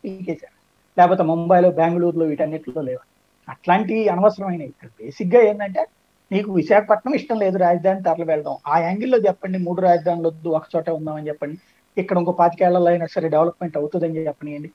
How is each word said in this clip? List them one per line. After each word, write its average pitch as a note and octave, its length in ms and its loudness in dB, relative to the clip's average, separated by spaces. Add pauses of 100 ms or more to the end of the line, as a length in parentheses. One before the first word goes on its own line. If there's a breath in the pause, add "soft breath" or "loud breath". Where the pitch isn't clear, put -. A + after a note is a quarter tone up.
పీకేశారా? F#3 480 -10 (440)
లేకపోతే F3+ 260 6
ముంబైలో, E3+ 480 4
బెంగళూరులో E3 540 0
వీటన్నిటిలో D#3 560 -4
లేవా? B2+ 180 -6 (500)
అట్లాంటి G#3+ 600 0
అనవసరమైన F#3+ 520 0
ఇక్కడ - 280 -16 (120)
బేసిక్గా F3+ 400 2
ఏంటంటే, G#3 460 0 (440)
నీకు G3+ 200 -2
విశాఖపట్నం G#3 600 2
ఇష్టం - 260 -4
లేదు F#3+ 180 0
రాజధాని F#3 460 2
తరలి E3+ 200 0
వెళ్ళడం, D3+ 340 -4 (100)
ఆ D#3 120 2
యాంగిల్లో G#3+ 380 0
చెప్పండి, F#3+ 400 -2
మూడు F3 240 -4
రాజధానులు E3+ 460 2
వద్దు, D#3+ 220 -4
ఒక D#3 140 -2 (120)
చోటే E3 160 -2
ఉందామని D#3 360 -8
చెప్పండి, D3+ 300 -10 (400 soft breath)
ఇక్కడ F#3+ 200 -2
ఇంకో F3 140 0
పాతికేళ్లలో F3 540 2
అయినా E3+ 200 2
సరే D#3+ 240 -4
డెవలప్‌మెంట్ D#3+ 480 -2
అవుతుందని D#3+ 500 -4
చెప్పనియండి, D3 480 -10